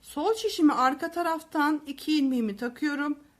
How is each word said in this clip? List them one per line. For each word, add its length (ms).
Sol 320
şişime 380
arka 380
taraftan 760
iki 320
ilmeğimi 380
takıyorum. 600